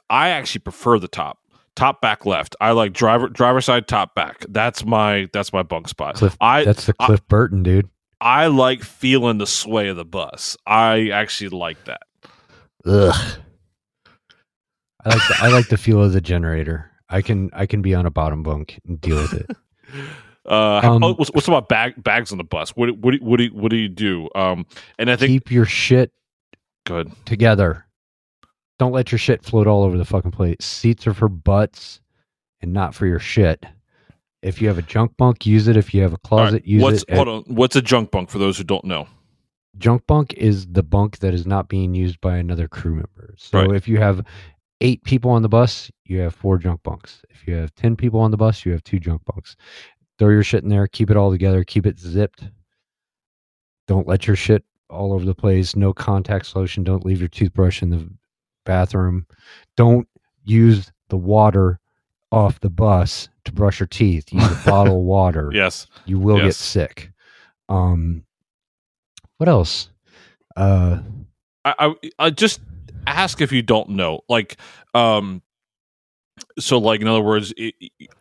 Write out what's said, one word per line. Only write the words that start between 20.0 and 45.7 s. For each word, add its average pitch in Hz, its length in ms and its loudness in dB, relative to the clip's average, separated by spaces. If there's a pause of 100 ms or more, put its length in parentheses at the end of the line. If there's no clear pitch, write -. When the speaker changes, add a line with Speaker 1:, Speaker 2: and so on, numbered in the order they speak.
Speaker 1:
Uh, 107 380 2
how, 120 140 6
Speaker 2:
Um, 117 80 4
Speaker 1:
oh, 180 100 2
what's, 156 200 -2
what's 147 140 0
about 147 220 0
bag, 117 340 -2
bags 113 280 -2
on 95 80 -8
the 87 40 -8
bus? 78 280 -10
What, 120 260 -2
what, 120 240 0
what 120 160 0
do 120 60 2
you, 117 100 -2
what 104 160 -4
do 117 80 0
you 110 100 -2
do? 92 460 -6
Um, 92 320 -2 (320)
and 120 140 0
I 123 40 2
think 131 140 0
Speaker 2:
keep 127 220 0
your 120 140 4
shit - 460 0 (760)
Speaker 1:
Go 87 80 -8
ahead. 85 180 -8 (120)
Speaker 2:
together. 101 600 2 (960)
Don't 127 120 0
let 127 200 -2
your 120 80 0
shit - 240 -2
float 107 240 2
all 101 160 4
over 90 160 0
the 87 60 0
fucking 92 260 -4
place. 85 300 -2
Seats - 440 -2
are 110 80 0
for 107 160 0
butts 98 720 -2 (580)
and 87 140 -8
not 95 220 -4
for 104 100 -2
your 85 140 0
shit. 87 440 0 (800)
If 95 180 -6
you 110 80 0
have 92 120 0
a - 20 -4
junk 110 340 -2
bunk, 123 300 0
use 107 220 4
it. 113 100 6
If - 160 0
you 101 80 2
have 90 120 2
a 85 40 -8 (140)
Speaker 1:
All 110 80 4
right, 110 80 6
Speaker 2:
closet, 107 180 -2
use 104 160 4
Speaker 1:
what's, 113 260 2
Speaker 2:
it. 90 60 -6
Speaker 1:
hold 123 140 4
on. 110 180 -8
What's 123 300 0
a 135 80 4
junk 117 260 0
bunk 90 220 -6
for 104 80 -6
those 98 180 -2
who 98 60 -8
don't 95 220 -4
know? 87 220 -8 (720)
Speaker 2:
Junk 117 300 0
bunk 151 260 0
is 101 320 0
the 90 160 -2
bunk 101 380 -2
that 92 160 -2
is 87 100 -4
not 95 240 -4
being 92 240 -2
used 90 260 -4
by 90 180 -2
another 85 300 -4
crew - 280 -6
member. - 420 -12
So - 220 -2
Speaker 1:
Right. 95 160 2
Speaker 2:
if 98 120 -4
you 110 120 2
have 101 260 0 (560)
eight 123 220 0
people 127 260 0
on 117 140 4
the 110 60 0
bus, 113 420 2 (140)